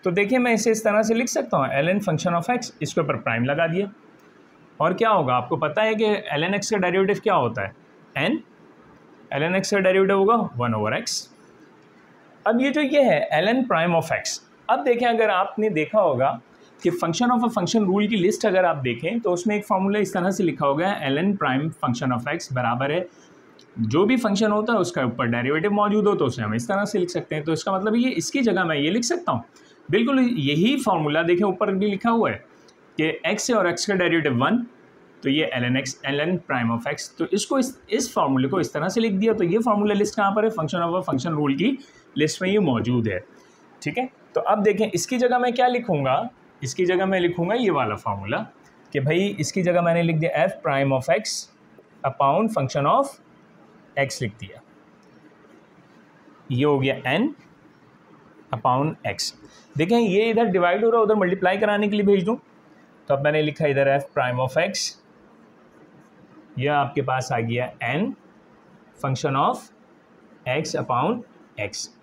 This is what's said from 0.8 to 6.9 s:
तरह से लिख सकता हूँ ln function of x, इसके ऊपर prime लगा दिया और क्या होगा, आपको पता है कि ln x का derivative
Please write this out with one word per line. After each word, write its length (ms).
तरह 200
से 100
लिख 140
सकता 300
हूँ 180
ln 280
function 320
of 160
x, 200
इसके 200
ऊपर 160
prime 280
लगा 220
दिया 200
और 140
क्या 160
होगा, 260
आपको 220
पता 240
है 140
कि 100
ln 180
x 160
का 60
derivative 420